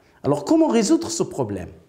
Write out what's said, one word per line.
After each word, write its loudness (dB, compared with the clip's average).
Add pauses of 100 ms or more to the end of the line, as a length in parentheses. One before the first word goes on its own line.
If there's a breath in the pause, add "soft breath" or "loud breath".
(240 soft breath)
Alors, 0
comment 4
résoudre 2
ce -2
problème ? -6 (200)